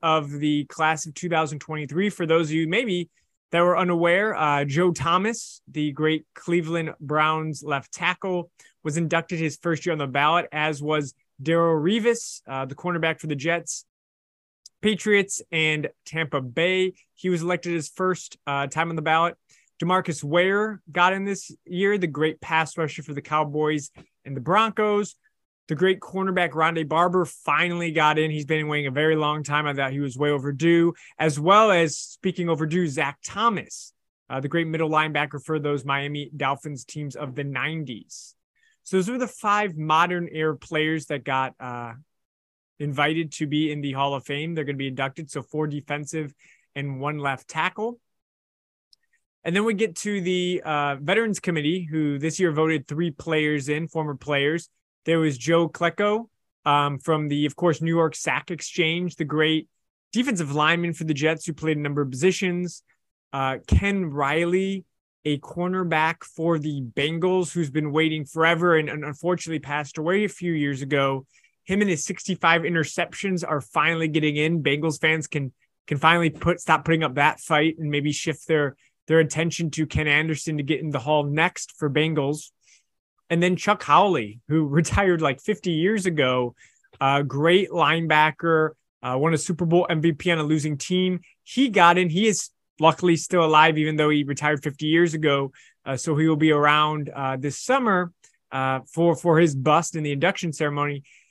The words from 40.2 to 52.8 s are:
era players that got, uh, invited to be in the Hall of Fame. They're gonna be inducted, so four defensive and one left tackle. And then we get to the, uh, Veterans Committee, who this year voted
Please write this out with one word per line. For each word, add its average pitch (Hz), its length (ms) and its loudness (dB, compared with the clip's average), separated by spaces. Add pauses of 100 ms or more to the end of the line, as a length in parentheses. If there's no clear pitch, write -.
era 156 260 -2
players 156 500 -4
that 143 160 -6
got, 131 360 -2
uh, 120 340 -10 (840)
invited 147 540 0
to 156 120 -6
be 151 260 0
in 147 100 -6
the 143 100 -4
Hall 139 240 -2
of 131 100 -8
Fame. 151 300 -6
They're 156 80 -2
gonna 139 120 -6
be 135 120 -6
inducted, 135 420 -6
so 139 140 -8
four 151 240 -4
defensive 147 680 -8 (400)
and 139 260 -8
one 147 200 -4
left 139 280 -4
tackle. 208 520 -4 (1400)
And 170 120 -2
then 208 100 0
we 226 100 0
get 190 220 -2
to 208 220 -4
the, 180 460 -2
uh, 147 340 -2
Veterans 202 400 0
Committee, 170 440 -2
who 151 340 -2
this 156 220 -4
year 175 120 2
voted 156 360 0